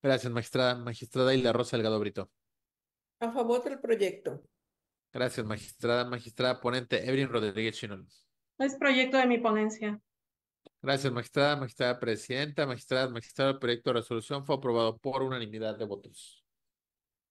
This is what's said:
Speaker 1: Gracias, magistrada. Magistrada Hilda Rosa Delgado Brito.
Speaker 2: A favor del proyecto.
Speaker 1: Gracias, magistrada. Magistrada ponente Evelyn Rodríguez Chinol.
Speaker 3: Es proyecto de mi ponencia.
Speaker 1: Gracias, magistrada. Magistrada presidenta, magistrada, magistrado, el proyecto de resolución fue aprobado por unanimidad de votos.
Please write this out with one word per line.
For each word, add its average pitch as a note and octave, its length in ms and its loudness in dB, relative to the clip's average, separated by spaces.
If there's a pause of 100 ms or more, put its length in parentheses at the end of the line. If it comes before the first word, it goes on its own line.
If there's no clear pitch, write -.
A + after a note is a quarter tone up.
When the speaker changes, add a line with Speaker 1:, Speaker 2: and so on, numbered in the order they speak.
Speaker 1:
Gracias, B2+ 300 2
magistrada. B2 440 0
Magistrada B2 580 0
Hilda B2 180 4
Rosa A#2+ 240 0
Delgado A2 240 2
Brito. G2+ 300 -4 (880)
Speaker 2:
A A#3 100 -2
favor A#3+ 340 0
del C#4 160 -6
proyecto. G3 600 -2 (720)
Speaker 1:
Gracias, B2 320 -2
magistrada. A#2+ 640 -2
Magistrada B2 520 -2
ponente A#2+ 480 0
Evelyn C3+ 220 2
Rodríguez A2 480 -2
Chinol. G2+ 300 -10 (520)
Speaker 3:
Es C4+ 180 -2
proyecto C4 420 2
de B3+ 80 6
mi A#3+ 100 4
ponencia. G#3+ 640 0 (800)
Speaker 1:
Gracias, C3+ 320 0
magistrada. C#3+ 440 2
Magistrada B2 420 -2
presidenta, C3 680 -2
magistrada, C3 440 -2
magistrado, B2+ 420 -2
el C3+ 80 -2
proyecto A#2+ 320 0
de A#2 100 2
resolución B2 460 -6
fue D#3 80 2
aprobado A#2 440 2
por C3+ 240 -4
unanimidad A2 540 -4
de A2 80 -6
votos. - 600 -14 (880)